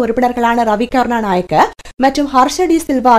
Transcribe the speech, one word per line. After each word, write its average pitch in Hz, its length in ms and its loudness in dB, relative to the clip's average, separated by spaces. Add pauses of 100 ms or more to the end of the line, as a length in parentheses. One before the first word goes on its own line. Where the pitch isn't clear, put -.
உறுப்பினர்களான 240 680 0
ரவி 220 240 -2
கருணாநாயக்க 220 680 0 (420)
மற்றும் 277 300 0
ஹர்ஷ 277 380 2
டி 330 40 4 (120)
சில்வா 254 300 2